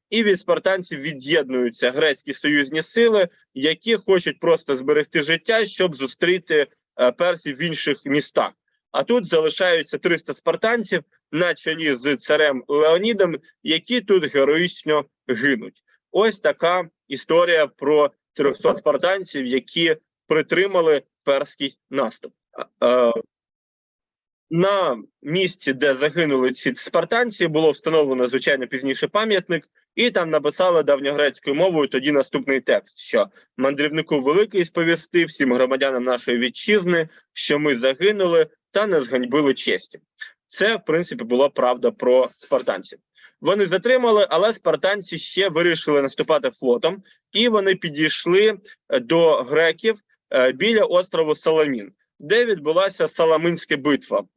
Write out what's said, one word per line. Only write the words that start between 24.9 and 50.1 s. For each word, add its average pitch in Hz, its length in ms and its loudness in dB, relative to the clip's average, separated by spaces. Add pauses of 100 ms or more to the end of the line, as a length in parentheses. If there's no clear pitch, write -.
місці, 170 520 -4
де 135 200 2
загинули 143 580 0
ці 127 240 -6
спартанці, 196 720 -2
було 156 240 2
встановлено, 139 560 0
звичайно, 131 400 -2
пізніше 135 400 -4
пам'ятник, 190 640 -2 (260)
і 233 160 0
там 170 180 -2
написали 156 540 0
давньогрецькою 139 720 0
мовою 160 320 0
тоді 135 240 -2
наступний 135 500 -2
текст: - 380 -4
що 104 280 -2 (300)
мандрівнику 147 640 -2
великий 180 460 0
сповісти 170 600 -2
всім 139 280 -2
громадянам 131 500 0
нашої 123 340 -2
вітчизни, 170 720 0 (240)
що - 260 -2
ми 151 160 0
загинули 165 720 2 (240)
та 208 160 0
не 170 140 2
зганьбили 131 520 0
честі. - 460 -6 (480)
Це, 220 280 0
в - 100 -10
принципі, 156 380 -4
була 123 260 2
правда 123 420 0
про 123 440 2
спартанців. 120 640 -4 (420)
Вони 196 240 0
затримали, 214 640 2
але 196 240 2
спартанці 185 640 -2
ще 190 320 -2
вирішили 160 520 0
наступати 139 480 -2
флотом, 135 540 -2 (280)
і 226 180 2
вони 196 260 2
підійшли, 175 800 0 (320)
е, 135 100 0
до 156 440 2
греків, 160 560 0 (340)